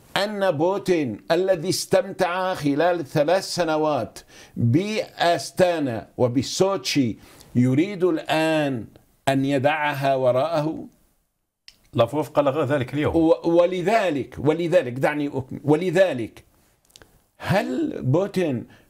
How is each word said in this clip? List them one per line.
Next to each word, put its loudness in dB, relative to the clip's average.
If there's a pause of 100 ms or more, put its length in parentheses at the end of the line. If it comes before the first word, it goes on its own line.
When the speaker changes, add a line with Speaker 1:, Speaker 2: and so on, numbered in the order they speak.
(180)
Speaker 1:
أن 0
بوتين 0 (140)
الذي 0
استمتع 0
خلال 0
ثلاث 2
سنوات -2 (380)
بأستانا 0 (100)
وبسوتشي 0 (380)
يريد 2
الآن 0 (420)
أن 2
يدعها 0
وراءه؟ 0 (1080)
Speaker 2:
لافروف 0
قال 2
غير 0
ذلك -2
اليوم. -2
Speaker 1:
و-، 4
ولذلك، 0
ولذلك، 0
دعني -2
أكمل. -8
ولذلك، 0 (920)
هل -2
بوتين 0 (240)